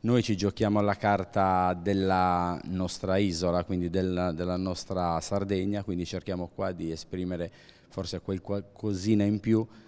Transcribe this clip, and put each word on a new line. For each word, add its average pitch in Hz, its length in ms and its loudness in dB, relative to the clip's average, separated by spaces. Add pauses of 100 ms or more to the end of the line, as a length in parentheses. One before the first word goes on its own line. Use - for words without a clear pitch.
Noi 117 200 4
ci 107 140 0
giochiamo 101 460 2
la 101 140 2
carta 95 760 2
della 90 880 2
nostra 92 540 -2
isola, 87 460 2
quindi 87 260 -2
della, 90 440 0
della 90 240 -2
nostra 90 640 -2
Sardegna, 101 600 -2
quindi 90 200 -4
cerchiamo 90 500 -6
qua 95 200 -4
di 85 180 -6
esprimere 90 600 -6 (440)
forse 92 240 -6
quel 95 220 -6
qualcosina 101 840 0
in 104 160 2
più 110 260 2 (220)